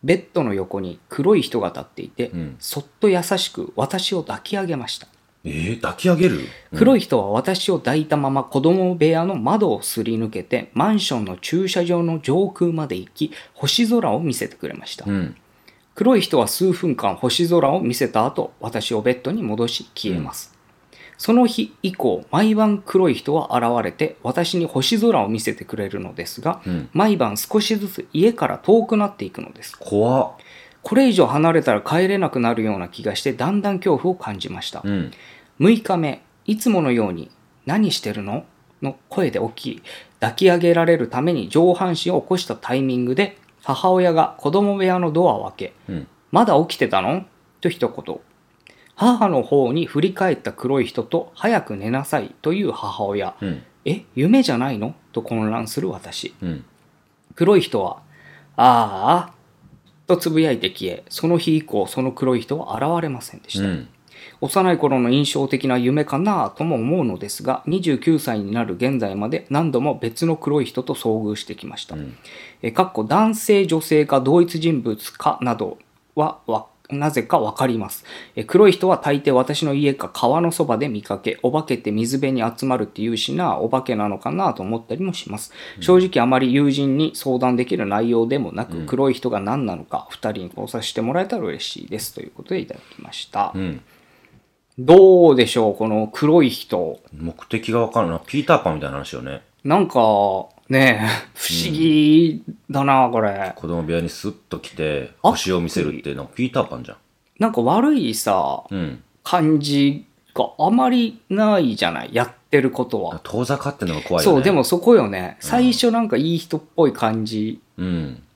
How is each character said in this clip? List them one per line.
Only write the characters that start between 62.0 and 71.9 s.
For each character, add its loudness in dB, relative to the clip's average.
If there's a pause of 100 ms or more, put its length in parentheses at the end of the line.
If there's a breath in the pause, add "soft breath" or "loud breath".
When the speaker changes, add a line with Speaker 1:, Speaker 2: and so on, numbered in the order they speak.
Speaker 1:
の -2
黒 0
い -2
人 -6
は -8
現 -2
れ -6
ま -8
せ -18
ん -20
で -20
し -8
た。 -2
Speaker 2:
う 0
ん。 -6 (540 loud breath)
Speaker 1:
幼 2
い 0
頃 2
の 0
印 0
象 -2
的 -2
な 2
夢 0
か -4
な 0
と -2
も 0
思 0
う 0
の -2
で -10
す -10
が、 -4
二 -2
十 0
九 2
歳 -4
に -6
な -2
る -6
現 -2
在 -4
ま -4
で -6
何 0
度 2
も 0
別 -4
の 2
黒 0
い 0
人 -6
と -6
遭 -2
遇 -4
し -12
て -14
き -18
ま -14
し -14
た。 -16